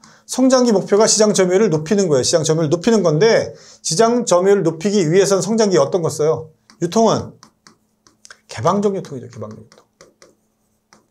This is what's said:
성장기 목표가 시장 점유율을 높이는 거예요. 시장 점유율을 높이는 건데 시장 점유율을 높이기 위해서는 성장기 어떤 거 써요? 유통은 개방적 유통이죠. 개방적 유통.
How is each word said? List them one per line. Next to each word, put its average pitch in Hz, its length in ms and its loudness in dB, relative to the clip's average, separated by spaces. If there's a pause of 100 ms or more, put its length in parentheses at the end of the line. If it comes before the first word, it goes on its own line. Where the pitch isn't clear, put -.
(280)
성장기 254 440 2
목표가 202 360 2
시장 208 260 2
점유율을 185 360 2
높이는 180 380 -2
거예요. 135 160 2
시장 160 200 0
점유율을 156 260 0
높이는 190 340 0
건데 175 500 0 (280)
시장 226 440 0
점유율을 190 380 2
높이기 160 480 0
위해서는 185 300 2
성장기 208 360 0
어떤 143 240 0
거 156 80 -4
써요? 156 420 -4 (300)
유통은 175 520 -2 (1120)
개방적 196 480 -2
유통이죠. 135 320 -12
개방적 107 320 -16
유통. - 320 -20 (1200)